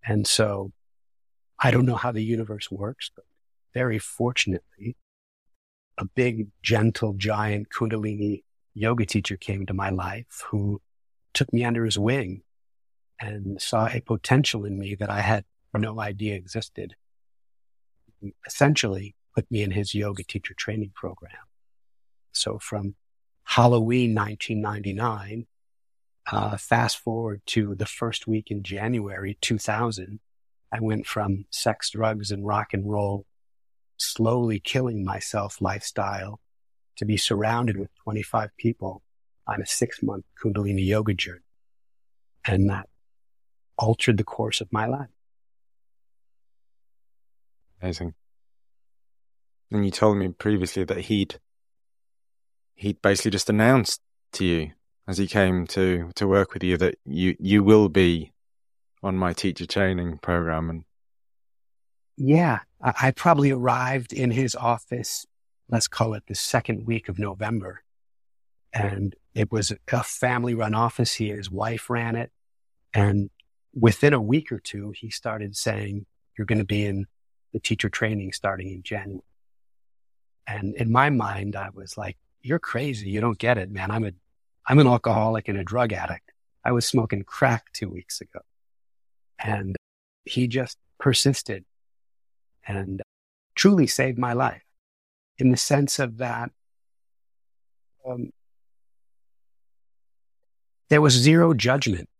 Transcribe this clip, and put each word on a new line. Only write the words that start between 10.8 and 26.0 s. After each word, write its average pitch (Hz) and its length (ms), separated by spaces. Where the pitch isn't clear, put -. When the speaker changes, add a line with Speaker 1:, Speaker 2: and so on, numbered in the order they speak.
Speaker 1:
took - 200
me 120 100
under 117 220
his 107 120
wing 104 460
and 101 420
saw 113 260
a 120 140
potential 113 640
in 101 120
me 98 180
that 101 140
I 101 120
had 101 220
no 110 260
idea 104 340
existed. 95 640
He 101 140
essentially 107 680
put - 160
me 110 100
in 101 80
his 101 240
yoga 101 300
teacher - 320
training 104 400
program. - 380
So - 260
from 101 380
Halloween 120 720
nineteen 104 440
ninety-nine, 104 840